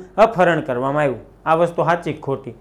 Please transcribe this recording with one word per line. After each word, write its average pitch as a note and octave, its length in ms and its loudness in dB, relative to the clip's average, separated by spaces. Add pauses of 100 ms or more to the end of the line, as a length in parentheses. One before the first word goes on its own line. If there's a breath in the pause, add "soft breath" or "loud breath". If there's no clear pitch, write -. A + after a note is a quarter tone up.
(180 loud breath)
અપહરણ F3 440 4
કરવામાં C3+ 420 -2
આવ્યું, B2 160 -2 (260)
આ D#3 100 2
વસ્તુ E3+ 280 0
સાચી E3 300 -2
કે - 80 -14
ખોટી? C3 400 -8